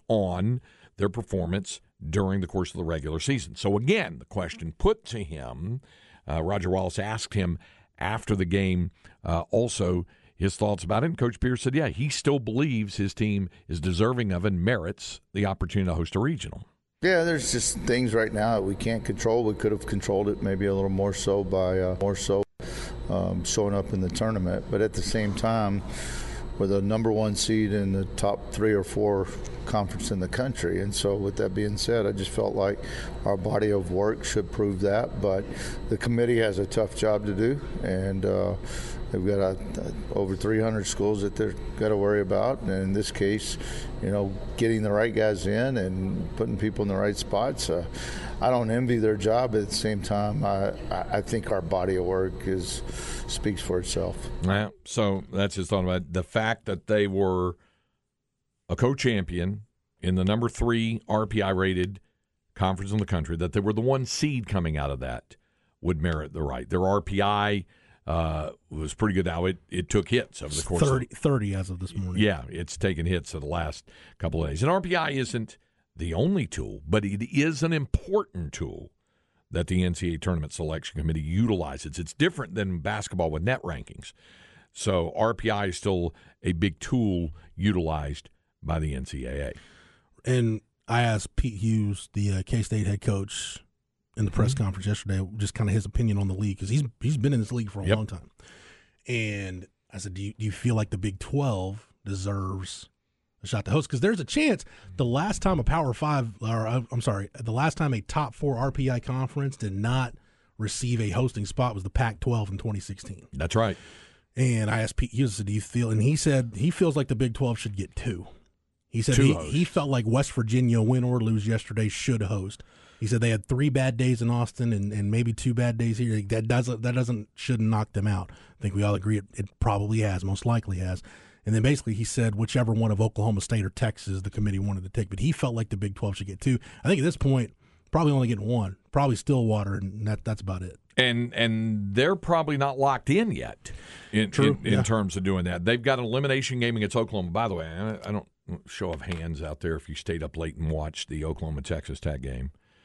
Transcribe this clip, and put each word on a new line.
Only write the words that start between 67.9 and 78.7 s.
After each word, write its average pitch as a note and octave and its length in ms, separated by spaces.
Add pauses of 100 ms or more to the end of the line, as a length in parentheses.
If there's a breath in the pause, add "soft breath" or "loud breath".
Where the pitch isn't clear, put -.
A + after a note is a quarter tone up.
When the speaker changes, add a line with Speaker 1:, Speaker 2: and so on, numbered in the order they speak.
Speaker 1:
uh, D#2 460 (180)
was D2+ 240
pretty G#2 220
good. F#2 100
Now, F2 200
it, F#2 120 (120)
it F2+ 200
took G2+ 200
hits - 320
over D2+ 120
the D2 80
course F2 220
of C#3+ 40
Speaker 3:
Thirty, C3 200
thirty G#2+ 480
as F#2 140
of F2+ 100
this F#2 160
morning. F#2 260
Speaker 1:
Yeah, F2+ 280
it's E2+ 280
taken E2 280
hits F2 280
of D#2 80
the D2 60
last D#2+ 380 (340 loud breath)
couple D#2+ 240
of D2 60
days. D#2 120
And D3 100
R F#3+ 100
P F3 140
I D#3+ 160
isn't B2 460 (380)
the E2+ 180
only D3+ 320
tool, G#1 420
but G2+ 160
it G2+ 320
is D3 280
an E3 100
important C#3+ 800
tool - 380 (580)